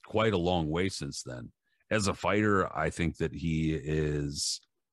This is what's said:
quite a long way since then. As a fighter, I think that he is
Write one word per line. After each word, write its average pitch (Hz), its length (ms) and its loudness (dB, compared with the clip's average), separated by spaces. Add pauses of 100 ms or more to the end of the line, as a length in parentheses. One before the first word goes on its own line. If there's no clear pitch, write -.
quite 110 280 2
a 95 40 4
long 87 320 2
way 87 200 0
since 71 340 -8
then. 60 280 -12 (400)
As 104 160 2
a 98 80 2
fighter, 101 600 2
I 80 140 2
think 82 260 -2
that 80 180 -2
he 78 380 0
is 76 880 -2 (320)